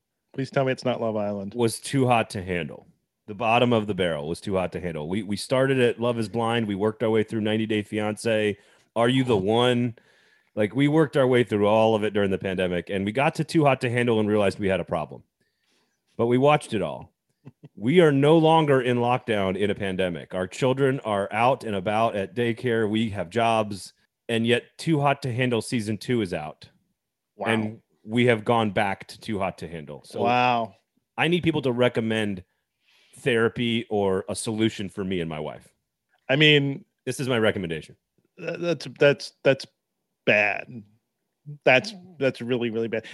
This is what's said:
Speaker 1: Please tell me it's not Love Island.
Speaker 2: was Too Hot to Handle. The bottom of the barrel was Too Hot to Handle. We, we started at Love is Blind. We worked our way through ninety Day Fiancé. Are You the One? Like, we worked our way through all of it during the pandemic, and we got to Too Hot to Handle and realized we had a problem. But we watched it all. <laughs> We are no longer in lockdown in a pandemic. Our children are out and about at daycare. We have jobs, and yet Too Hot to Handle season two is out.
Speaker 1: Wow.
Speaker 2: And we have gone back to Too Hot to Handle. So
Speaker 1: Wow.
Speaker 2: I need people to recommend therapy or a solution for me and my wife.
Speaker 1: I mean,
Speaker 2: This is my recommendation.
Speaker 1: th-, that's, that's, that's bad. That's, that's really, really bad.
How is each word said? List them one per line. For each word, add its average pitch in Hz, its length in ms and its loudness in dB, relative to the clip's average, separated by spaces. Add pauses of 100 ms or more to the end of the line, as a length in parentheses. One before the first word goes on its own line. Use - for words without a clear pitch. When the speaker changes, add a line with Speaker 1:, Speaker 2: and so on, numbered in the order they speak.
(340)
Speaker 1:
Please 131 160 -6
tell 139 140 0
me 131 80 0
it's 123 140 -6
not 123 160 -2
Love 110 160 -2
Island. 104 380 -6
Speaker 2:
was 117 240 -2
Too 131 280 0
Hot 117 240 2
to 101 120 -8
Handle. 87 440 -6 (400)
The 104 80 -12
bottom 120 380 2
of 107 140 2
the 104 60 -2
barrel 82 360 -2
was 85 100 -6
Too 98 160 -4
Hot 90 180 -2
to 90 60 -8
Handle. 80 300 -8
We, 101 140 -4
we 101 120 -6
started 135 440 0
at 120 200 2
Love 117 200 -2
is 110 100 -4
Blind. 117 380 -2
We 101 80 -2
worked 107 280 -2
our 110 60 2
way 110 140 2
through 113 180 -6
ninety 110 240 0
Day 107 180 -2
Fiancé. 107 720 -2 (400)
Are 117 140 2
You 131 160 2
the 123 120 2
One? 120 580 2 (600)
Like, 104 200 0
we 143 140 2
worked 156 280 2
our 127 100 4
way 123 180 4
through 104 220 2
all 110 280 4
of 104 80 0
it 104 100 -2
during 101 180 2
the 92 60 0
pandemic, 92 520 -4
and 98 160 -2
we 107 80 -2
got 139 220 0
to 156 100 -4
Too 160 200 2
Hot 131 160 2
to 127 80 -2
Handle 120 320 2
and 107 80 0
realized 104 300 2
we 101 80 -2
had 92 140 0
a 82 40 -10
problem. 73 380 -6 (920)
But 117 100 0
we 123 100 4
watched 147 360 4
it 101 80 -2
all. 69 300 -8 (340)
<laughs> - 60 -20 (240)
We 135 260 2
are 151 100 8
no 143 260 6
longer 156 420 4
in 123 180 0
lockdown 110 600 0
in 101 140 0
a 92 40 -4
pandemic. 92 600 -4
Our 92 100 -2
children 131 540 0
are 101 320 -2
out 120 320 2
and 110 120 -6
about 104 400 0
at 95 200 -6
daycare. 117 520 -2
We 110 240 0
have 90 200 -8
jobs, 110 600 -2 (360)
and 113 160 -2
yet 120 180 2 (140)
Too 156 240 0
Hot 139 220 0
to 127 100 -6
Handle 120 300 0
season 110 340 -4
two 123 240 -2
is 90 100 -4
out. 78 380 -10 (680)
Speaker 1:
Wow. 104 100 -6
Speaker 2:
And 110 320 -2 (240)
we 120 240 0
have 110 180 2
gone 113 240 2
back 98 380 -4
to - 120 -20
Too 104 200 -6
Hot 92 200 -4
to 82 80 -10
Handle. 73 380 -14
So - 160 -10
Speaker 1:
Wow. 120 540 0 (420)
Speaker 2:
I 135 100 0
need 175 140 0
people 151 220 -2
to 131 80 0
recommend 113 720 0 (760)
therapy 117 720 0
or 98 400 0
a 98 60 -6
solution 110 540 -2
for 104 140 -8
me 92 180 -4
and 80 80 -6
my 78 100 -8
wife. 69 280 -12 (640)
Speaker 1:
I 135 60 2
mean, 147 500 4 (220)
Speaker 2:
This 127 120 -6
is 127 80 -6
my 123 120 0
recommendation. 90 560 0 (420)
Speaker 1:
th-, 170 220 -8
that's, 170 280 -4 (120)
that's, 143 340 4 (100)
that's 135 220 2 (640)
bad. 104 560 0 (800)
That's, 131 280 4 (260)
that's 131 220 -2
really, 120 280 -4
really 113 200 -4
bad. 113 240 -6